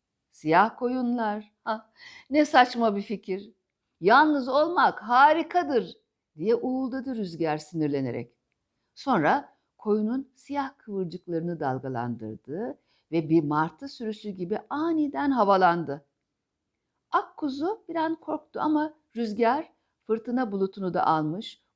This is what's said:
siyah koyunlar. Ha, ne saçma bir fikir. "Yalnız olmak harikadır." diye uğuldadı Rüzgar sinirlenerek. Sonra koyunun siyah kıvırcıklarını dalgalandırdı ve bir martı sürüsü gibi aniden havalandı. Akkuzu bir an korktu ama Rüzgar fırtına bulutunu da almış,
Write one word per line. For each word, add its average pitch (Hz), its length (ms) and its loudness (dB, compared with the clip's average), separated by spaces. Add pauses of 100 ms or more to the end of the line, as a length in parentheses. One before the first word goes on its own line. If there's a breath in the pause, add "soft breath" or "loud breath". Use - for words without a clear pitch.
(400)
siyah 175 380 4
koyunlar. 240 760 -4 (120)
Ha, 220 260 -6 (400 loud breath)
ne 294 140 4
saçma 247 520 4
bir 202 60 -2
fikir. 202 500 -8 (480)
"Yalnız 269 480 4
olmak 277 540 2
harikadır." 277 920 2 (400)
diye 196 180 0
uğuldadı 262 640 -4
Rüzgar 165 420 -4
sinirlenerek. 139 760 -4 (600)
Sonra 220 640 0 (220)
koyunun 214 560 -2
siyah 277 440 -8
kıvırcıklarını 175 840 -6
dalgalandırdı 131 1160 -6 (340)
ve 156 160 -2
bir 160 160 4
martı 156 440 -2
sürüsü 214 420 -10
gibi 185 280 -6 (120)
aniden 294 600 -2
havalandı. 185 760 4 (1080)
Akkuzu 320 800 -4
bir 320 80 -8
an 320 180 0
korktu - 460 -8
ama 302 340 0 (220)
Rüzgar 233 560 0 (340)
fırtına 226 460 -2
bulutunu 190 420 -2
da - 120 2
almış, 160 560 0 (140)